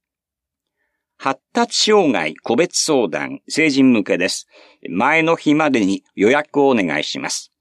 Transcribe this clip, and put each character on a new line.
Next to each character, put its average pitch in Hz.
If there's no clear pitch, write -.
発 -
達 233
障 196
害 80
個 -
別 110
相 127
談、 73
成 156
人 131
向 107
け 92
で 92
す。 -
前 139
の 160
日 147
ま 151
で 117
に 92
予 101
約 143
を 139
お 127
願 82
い 78
し -
ま 65
す。 -